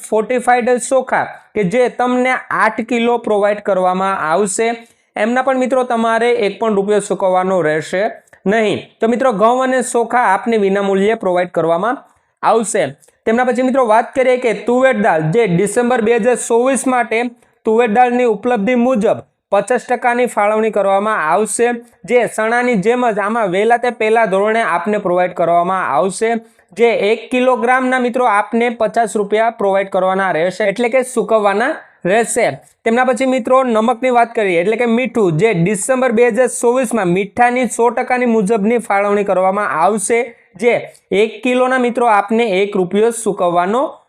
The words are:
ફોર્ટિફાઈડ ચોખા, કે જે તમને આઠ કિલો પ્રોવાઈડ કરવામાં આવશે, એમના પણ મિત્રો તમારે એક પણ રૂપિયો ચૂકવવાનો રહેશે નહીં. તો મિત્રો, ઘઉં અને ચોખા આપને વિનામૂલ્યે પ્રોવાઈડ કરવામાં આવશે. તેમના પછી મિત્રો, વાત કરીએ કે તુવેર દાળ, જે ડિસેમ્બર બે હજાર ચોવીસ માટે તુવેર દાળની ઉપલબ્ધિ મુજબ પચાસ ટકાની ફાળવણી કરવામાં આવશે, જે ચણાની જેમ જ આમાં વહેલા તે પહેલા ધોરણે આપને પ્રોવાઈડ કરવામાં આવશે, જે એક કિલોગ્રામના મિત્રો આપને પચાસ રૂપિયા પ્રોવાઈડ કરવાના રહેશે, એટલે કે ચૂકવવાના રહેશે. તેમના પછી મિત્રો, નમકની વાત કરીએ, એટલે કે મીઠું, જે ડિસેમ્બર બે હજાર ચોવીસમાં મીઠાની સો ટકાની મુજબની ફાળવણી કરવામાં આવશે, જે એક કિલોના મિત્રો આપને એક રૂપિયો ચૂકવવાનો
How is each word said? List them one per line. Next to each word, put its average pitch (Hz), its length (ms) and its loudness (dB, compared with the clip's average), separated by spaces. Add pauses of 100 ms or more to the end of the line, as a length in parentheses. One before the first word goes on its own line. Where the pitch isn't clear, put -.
ફોર્ટિફાઈડ 240 600 0 (200)
ચોખા, 254 380 0 (280)
કે 214 80 0 (100)
જે 247 160 2 (100)
તમને 247 340 0 (300)
આઠ 220 180 0 (100)
કિલો 240 360 0
પ્રોવાઈડ 208 400 0
કરવામાં 185 640 0
આવશે, 208 380 0 (480)
એમના 247 300 0
પણ 262 160 0
મિત્રો 262 220 0
તમારે 226 460 0 (160)
એક 190 140 -6
પણ 220 180 0
રૂપિયો 202 300 0
ચૂકવવાનો 190 600 0
રહેશે 160 340 -2 (500)
નહીં. 214 260 0 (220)
તો 226 120 2
મિત્રો, 247 200 2
ઘઉં 226 340 2
અને 254 160 0 (100)
ચોખા 240 400 0
આપને 214 320 0
વિનામૂલ્યે 196 600 0
પ્રોવાઈડ 180 340 -2
કરવામાં 170 440 0 (400)
આવશે. 202 400 2 (440)
તેમના 240 240 2
પછી 254 180 0
મિત્રો, 254 240 2
વાત 240 240 2
કરીએ 254 300 2
કે 214 80 0 (140)
તુવેર 254 360 2
દાળ, 160 300 2
જે 226 220 2
ડિસેમ્બર 240 520 0
બે 240 100 2
હજાર 247 200 0 (100)
ચોવીસ 247 380 0
માટે 233 340 0 (460)
તુવેર 226 280 2
દાળની 247 380 4
ઉપલબ્ધિ 233 420 0 (120)
મુજબ 208 380 0 (280)
પચાસ 208 340 0
ટકાની 240 480 0
ફાળવણી 214 400 0
કરવામાં 196 560 0
આવશે, 214 380 0 (400)
જે 247 100 2 (160)
ચણાની 233 500 0
જેમ 247 300 0
જ 202 100 -4
આમાં 214 300 -2
વહેલા 233 320 2
તે 247 40 0 (120)
પહેલા 220 320 2
ધોરણે 214 280 2 (120)
આપને 208 320 -2
પ્રોવાઈડ 180 340 0
કરવામાં 175 540 0
આવશે, 190 360 0 (480)
જે 233 100 4 (200)
એક 226 120 0 (120)
કિલોગ્રામના 254 720 2
મિત્રો 247 220 -2
આપને 226 520 0
પચાસ 220 400 -2
રૂપિયા 214 400 -2
પ્રોવાઈડ 196 380 0
કરવાના 190 420 0
રહેશે, 180 320 -2
એટલે 240 240 -2
કે 262 160 2
ચૂકવવાના 220 640 0 (380)
રહેશે. 220 360 0 (380)
તેમના 240 260 2
પછી 254 240 0
મિત્રો, 254 300 2
નમકની 240 540 0
વાત 233 200 2
કરીએ, 185 240 0
એટલે 220 200 -2
કે 240 140 0
મીઠું, 202 460 0
જે 220 120 2
ડિસેમ્બર 220 580 0
બે 240 180 2
હજાર 240 200 0 (100)
ચોવીસમાં 233 580 0
મીઠાની 240 580 0
સો 233 140 2
ટકાની 247 460 -2
મુજબની 220 520 0
ફાળવણી 202 440 0
કરવામાં 190 500 0
આવશે, 226 420 0 (400)
જે 233 100 4 (360)
એક 214 340 0
કિલોના 254 420 0
મિત્રો 240 300 2
આપને 220 340 0 (120)
એક 202 200 -2
રૂપિયો 208 400 0
ચૂકવવાનો 190 640 0 (240)